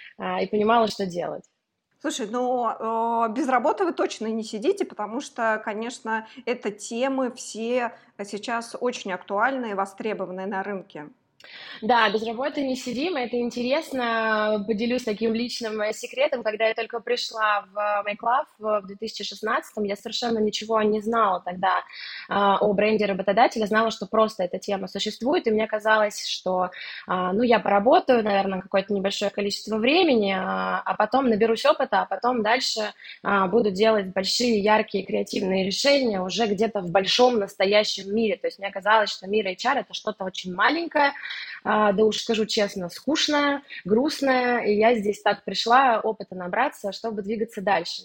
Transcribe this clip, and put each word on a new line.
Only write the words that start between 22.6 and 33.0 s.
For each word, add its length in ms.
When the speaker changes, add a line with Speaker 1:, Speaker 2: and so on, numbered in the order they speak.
Speaker 1:
бренде 320
работодателя. 580
Знала, 260
что 140
просто 400
эта 140
тема 280
существует, 600
и 40
мне 160
казалось, 640
что, 440
а, 260
ну, 100
я 160
поработаю, 640
наверное, 380
какое-то 320
небольшое 380
количество 480
времени, 600
а, 460
а 100
потом 360
наберусь 340
опыта, 380
а 20
потом 380
дальше, 500